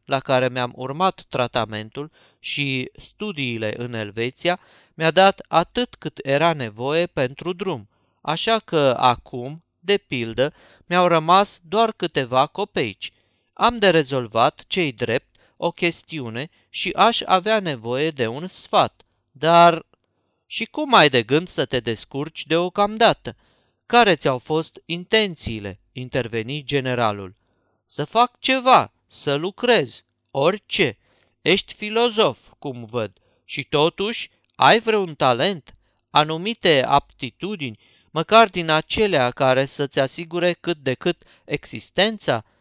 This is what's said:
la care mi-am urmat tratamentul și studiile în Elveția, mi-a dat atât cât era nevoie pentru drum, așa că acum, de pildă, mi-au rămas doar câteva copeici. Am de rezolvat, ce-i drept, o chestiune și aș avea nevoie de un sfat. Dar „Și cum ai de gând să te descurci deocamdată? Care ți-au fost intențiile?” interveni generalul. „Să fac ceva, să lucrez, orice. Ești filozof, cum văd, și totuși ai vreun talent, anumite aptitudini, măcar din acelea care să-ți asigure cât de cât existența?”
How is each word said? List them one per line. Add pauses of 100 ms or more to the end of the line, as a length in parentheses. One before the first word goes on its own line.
la
care
mi-am
urmat
tratamentul (280)
și
studiile
în
Elveția, (340)
mi-a
dat
atât
cât
era
nevoie
pentru
drum, (320)
așa
că
acum, (160)
de
pildă, (320)
mi-au
rămas
doar
câteva
copeici. (420)
Am
de
rezolvat,
ce-i
drept, (340)
o
chestiune (200)
și
aș
avea
nevoie
de
un
sfat. (300)
Dar (600)
„Și
cum
ai
de
gând
să
te
descurci
deocamdată? (500)
Care
ți-au
fost
intențiile?” (120)
interveni
generalul. (500)
„Să
fac
ceva, (160)
să
lucrez, (280)
orice. (440)
Ești
filozof, (200)
cum
văd, (280)
și
totuși (260)
ai
vreun
talent, (340)
anumite
aptitudini, (320)
măcar
din
acelea
care
să-ți
asigure
cât
de
cât (220)
existența?” (160)